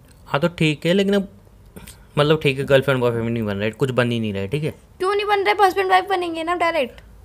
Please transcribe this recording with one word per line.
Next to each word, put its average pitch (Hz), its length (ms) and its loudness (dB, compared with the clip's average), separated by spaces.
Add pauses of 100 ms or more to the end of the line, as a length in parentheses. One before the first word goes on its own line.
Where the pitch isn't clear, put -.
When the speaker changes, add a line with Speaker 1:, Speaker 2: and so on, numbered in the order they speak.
(260)
Speaker 1:
हाँ, 143 140 -4
तो 170 80 0
ठीक 156 380 -2
है, 170 60 2
लेकिन 196 220 2
अब 196 140 0 (880)
मतलब 151 240 4
ठीक 135 160 0
है, 139 60 -2
गर्लफ्रेंड 135 360 4
बॉयफ्रेंड 117 300 0
नहीं 117 120 -2
बन 101 140 -2
रहे, 107 140 -2
कुछ 127 200 -2
बन 120 200 0
ही 117 100 -2
नहीं 110 120 -4
रहे, 98 160 -6
ठीक 151 160 -4
है? 143 60 -2
Speaker 2:
क्यों - 440 -6
नहीं 403 120 -2
बन 403 180 0
रहे? 415 220 2
हस्बैंड 381 240 0
वाइफ 370 140 4
बनेंगे 349 400 -4
ना 349 100 -2
डायरेक्ट। 330 460 -2 (240)